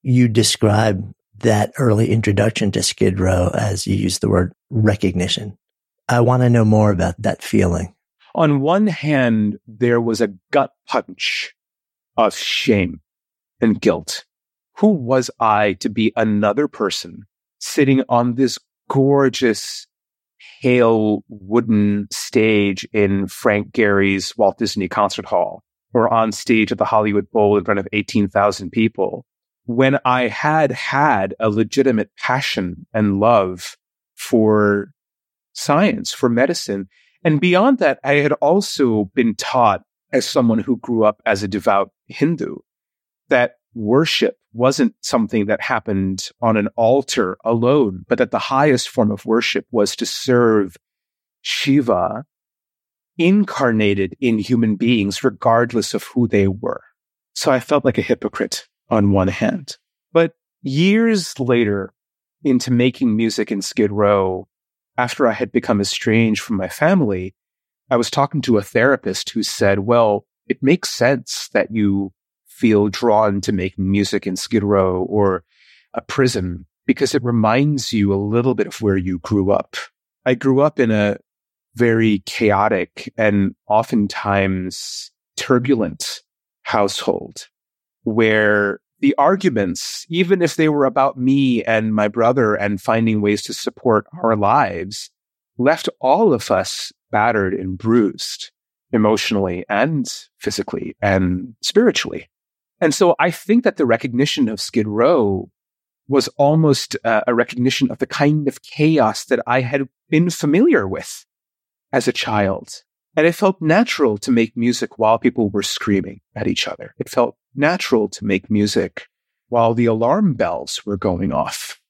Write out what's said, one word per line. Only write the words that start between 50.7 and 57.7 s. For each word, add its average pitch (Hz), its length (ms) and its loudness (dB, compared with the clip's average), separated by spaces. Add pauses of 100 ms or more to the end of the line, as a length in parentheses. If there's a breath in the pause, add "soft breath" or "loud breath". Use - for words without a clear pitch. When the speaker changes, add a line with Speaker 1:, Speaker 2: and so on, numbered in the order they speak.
Speaker 2:
Shiva 117 840 0 (920)
incarnated 113 1040 2
in 117 200 2
human 110 380 0
beings, 110 460 0
regardless 120 720 0
of - 120 -6
who 120 220 -2
they 98 200 2
were. - 340 -4 (540)
So - 160 0
I 127 80 4
felt 147 260 0